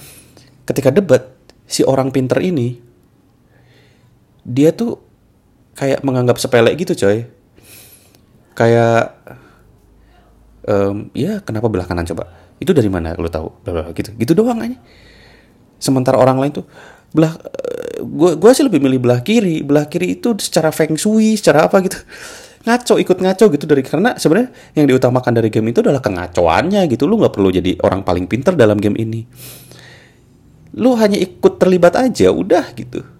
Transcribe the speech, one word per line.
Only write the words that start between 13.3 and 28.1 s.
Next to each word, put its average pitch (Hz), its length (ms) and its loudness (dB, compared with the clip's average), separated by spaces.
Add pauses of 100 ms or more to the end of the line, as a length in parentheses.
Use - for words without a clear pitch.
tahu?" 80 320 -10
Bla, 95 80 -8
bla, 82 100 -4 (140)
gitu. - 160 -8
Gitu 120 240 0
doang 226 240 0
aja. 240 160 -8 (1040)
Sementara 131 400 2
orang 131 160 4
lain 143 240 -4
tuh, - 80 -18 (480)
"Belah, 160 240 2
eh, - 640 -10
gua, 147 320 0
gua 202 160 6
sih 262 80 2
lebih 190 240 2
milih 131 160 2
belah 123 240 0
kiri. 202 400 0
Belah 147 240 0
kiri 175 320 -6
itu 240 160 -2
secara 156 320 -2
feng 156 320 -2
shui, 220 400 2
secara 156 240 4
apa 190 160 2
gitu." 185 160 -4 (640)
Ngaco, 226 400 0
ikut 185 240 0
ngaco 190 200 2 (120)
gitu 147 80 -8
dari, 151 160 2
karena 190 400 -2
sebenarnya 196 320 0 (240)
yang 151 80 4
diutamakan 127 480 2
dari 113 160 2
game 110 240 -2
itu 117 80 2
adalah 160 240 0
kengacoannya 92 880 0
gitu. 135 160 0
Lu 226 80 2
nggak 151 160 2
perlu 98 160 2
jadi 90 320 -2
orang 98 240 0
paling 90 240 -2